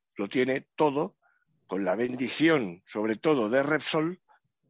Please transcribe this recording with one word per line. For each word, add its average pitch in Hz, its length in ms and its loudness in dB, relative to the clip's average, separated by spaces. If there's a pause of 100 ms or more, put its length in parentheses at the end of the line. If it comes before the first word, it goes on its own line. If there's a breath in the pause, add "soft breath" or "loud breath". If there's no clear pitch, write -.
(160)
lo 101 140 -4
tiene 131 460 0
todo, 151 420 0 (500)
con 95 160 -4
la 92 120 0
bendición, 123 920 0
sobre 107 320 -4
todo, 135 320 0
de 131 120 2
Repsol, 156 600 -2 (480 soft breath)